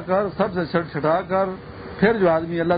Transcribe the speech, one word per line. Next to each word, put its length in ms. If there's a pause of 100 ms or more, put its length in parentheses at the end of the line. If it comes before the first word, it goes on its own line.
کر، 180 (140)
سب 160
سے 60 (120)
چھٹ 200
چھٹا 360
کر، 180 (540)
پھر 180
جو 120
آدمی 300
اللہ 180